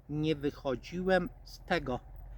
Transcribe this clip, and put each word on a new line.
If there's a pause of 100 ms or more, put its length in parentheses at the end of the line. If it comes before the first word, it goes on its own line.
Nie
wychodziłem (140)
z
tego, (380)